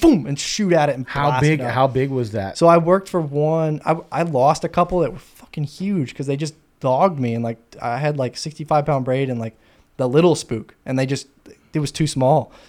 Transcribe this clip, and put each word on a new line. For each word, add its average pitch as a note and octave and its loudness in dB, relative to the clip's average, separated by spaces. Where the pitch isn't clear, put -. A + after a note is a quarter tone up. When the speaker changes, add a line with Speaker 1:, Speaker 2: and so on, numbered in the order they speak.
Speaker 1:
boom, C4+ 4
and C#3 -4
shoot G3 -2
at D3+ 4
it C3+ -2
and B2+ -8
Speaker 2:
How C#3+ -2
Speaker 1:
blast C3 0
Speaker 2:
big, D3+ 2
Speaker 1:
it C3 -4
out. A#2+ -4
Speaker 2:
how C3 2
big C3 -2
was B2 -4
that? G2 -6
Speaker 1:
So E3 6
I E3+ 8
worked F3+ 2
for F3+ -2
one. D#3 -2
I, E3 0
I D3+ -2
lost D3+ 2
a E3 -4
couple F3+ 0
that C#3 -2
were - -14
fucking - -12
huge F#3 -4
'cause C3+ -6
they C#3 -2
just D3 -8
dogged D3 2
me, A#2+ -2
and, A#2 -4
like, A#2 -6
I A#2+ -4
had, D3+ -2
like, B2+ -4
sixty-five D3 -2
pound C#3 0
braid C3 0
and, A#2+ -4
like, A2+ -10
the B2+ -2
little D#3+ 6
spook, - -8
and C3 -4
they C3 0
just, C3+ -4
it D#3 -2
was C#3+ -2
too D#3 0
small. C#3 2